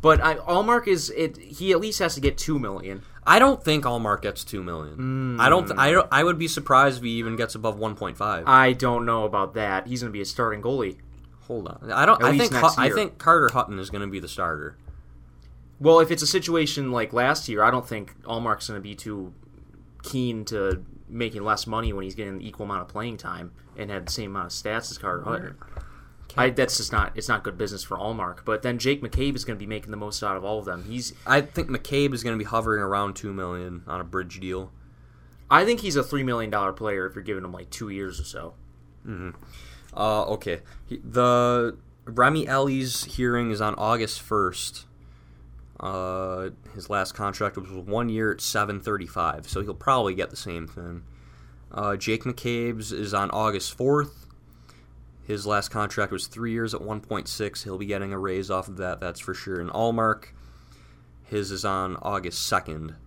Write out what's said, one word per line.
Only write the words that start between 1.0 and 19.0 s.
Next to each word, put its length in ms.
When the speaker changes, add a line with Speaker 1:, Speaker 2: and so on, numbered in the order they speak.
Speaker 1:
it, 280
he 340
at 80
least 180
has 160
to 60
get 180
two 200
million. 440
Speaker 2:
I 120
don't 240
think 220
Ullmark 380
gets 220
two 180
million. 760
Speaker 1:
Mm. 40
Speaker 2:
I 100
don't 160
th-, 120
I 140
don't, 180
I 140
would 140
be 100
surprised 500
if 60
he 80
even 240
gets 180
above 240
one 160
point 220
five. 300
Speaker 1:
I 260
don't 320
know 200
about 300
that. 320
He's 140
gonna 120
be 100
a 40
starting 360
goalie. 340
Speaker 2:
Hold 260
on. 240
I 140
don't, 160
Speaker 1:
At 60
Speaker 2:
I 20
Speaker 1:
least 100
Speaker 2:
think 120
Speaker 1:
next 140
Speaker 2:
Hu-, 60
I 40
Speaker 1:
year. 80
Speaker 2:
think 240
Carter 340
Hutton 260
is 120
gonna 160
be 140
the 80
starter. 500
Speaker 1:
Well, 220
if 100
it's 120
a 40
situation 640
like 220
last 380
year, 120
I 80
don't 160
think 360
Ullmark's 460
gonna 120
be 140
too 400